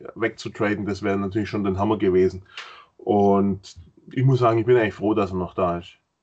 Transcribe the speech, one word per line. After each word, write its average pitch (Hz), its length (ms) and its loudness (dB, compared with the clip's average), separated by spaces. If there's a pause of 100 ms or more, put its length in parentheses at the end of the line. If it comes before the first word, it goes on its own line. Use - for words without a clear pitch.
(160)
wegzutraden, 104 680 -4
das 98 180 -6
wäre 98 140 -2
natürlich 101 320 -4
schon 104 140 -4
den 95 140 -2
Hammer 107 200 0
gewesen. 92 460 2 (540)
Und 98 800 0 (360)
ich 127 120 -2
muss 131 160 4
sagen, 117 200 4
ich 107 60 0
bin 123 120 6
eigentlich 107 160 2
froh, 104 200 0
dass 98 180 0
er 92 60 -4
noch 90 160 -6
da 87 260 -2
ist. - 180 -18 (260)